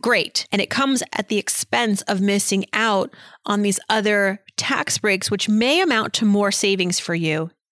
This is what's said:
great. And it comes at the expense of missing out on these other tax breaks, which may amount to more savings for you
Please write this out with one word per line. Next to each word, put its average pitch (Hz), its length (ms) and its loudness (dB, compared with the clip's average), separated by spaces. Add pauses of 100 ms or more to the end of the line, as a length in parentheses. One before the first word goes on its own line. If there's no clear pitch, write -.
great. - 500 -2
And 202 120 0
it - 80 -4
comes 269 320 0 (100)
at - 160 -4
the 214 80 0
expense 214 640 -2
of 190 200 -2
missing 202 500 0
out 208 420 0 (300)
on 208 180 0
these 202 160 0 (120)
other 202 520 2 (140)
tax - 400 -2
breaks, 196 340 0
which 202 180 -2
may 247 340 2
amount 233 320 0
to - 100 0
more 202 260 4
savings 190 480 0
for - 160 -4
you 160 360 -2 (220)